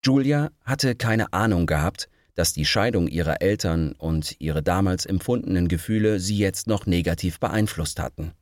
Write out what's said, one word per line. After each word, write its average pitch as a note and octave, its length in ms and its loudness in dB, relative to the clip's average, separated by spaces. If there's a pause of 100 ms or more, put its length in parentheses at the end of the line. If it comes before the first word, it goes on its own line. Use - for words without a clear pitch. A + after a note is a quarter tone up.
Julia C#3 460 2 (120)
hatte B2+ 320 0
keine A2+ 380 0
Ahnung F#2+ 320 2
gehabt, D#2 440 -2 (260)
dass - 180 0
die D#2 120 -2
Scheidung A2 420 2
ihrer D#2+ 340 -2
Eltern E2 520 0
und D#2+ 460 -2
ihre D#2 220 -2
damals F#2 440 0
empfundenen F2+ 640 0
Gefühle G#2+ 520 2
sie G2+ 180 -2
jetzt G2 300 0
noch G#2+ 180 -2
negativ E2+ 540 0
beeinflusst G#2+ 600 -2
hatten. D#2+ 420 -8